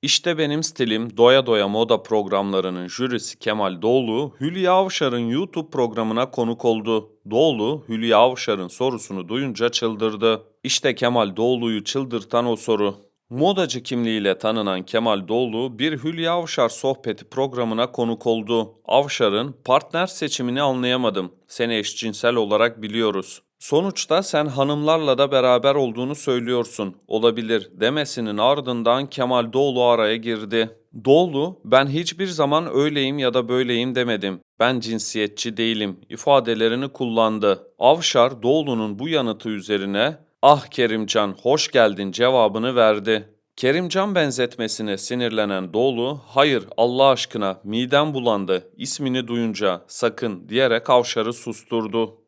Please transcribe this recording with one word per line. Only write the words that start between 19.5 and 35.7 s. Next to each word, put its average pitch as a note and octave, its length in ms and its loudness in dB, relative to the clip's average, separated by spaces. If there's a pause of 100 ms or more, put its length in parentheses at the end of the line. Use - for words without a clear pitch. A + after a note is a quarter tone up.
"Partner D#3+ 420 0
seçimini C3+ 540 -4
anlayamadım. B2 680 0 (160)
Seni A#2 280 -2
eşcinsel A2 600 -2
olarak G#2+ 460 2
biliyoruz. G#2 600 -2 (180)
Sonuçta F#3 640 0
sen D3+ 220 0
hanımlarla D3 720 0
da C#3 140 2
beraber B2+ 440 4
olduğunu B2+ 400 -2
söylüyorsun. A#2+ 800 -2 (120)
Olabilir." A2+ 680 0
demesinin A#2 640 -2
ardından B2 720 0
Kemal B2 440 -2
Doğulu B2+ 300 2
araya A2+ 320 4
girdi. A2+ 640 -4 (280)
Doğulu, D#3+ 600 2
"Ben C3 220 6
hiçbir E3+ 400 -4
zaman D#3 460 0
öyleyim C#3+ 460 0
ya B2+ 140 0
da A#2+ 160 -2
böyleyim B2 460 0
demedim. G2+ 440 -2 (200)
Ben B2 200 2
cinsiyetçi A2 800 -4
değilim." G#2+ 420 -2 (100)